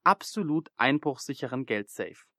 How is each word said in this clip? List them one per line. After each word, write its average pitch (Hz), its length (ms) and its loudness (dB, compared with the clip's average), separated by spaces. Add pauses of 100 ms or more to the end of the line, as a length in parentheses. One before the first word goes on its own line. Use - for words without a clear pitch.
absolut 165 720 2
einbruchsicheren 131 920 0
Geldsafe. 101 600 -4 (140)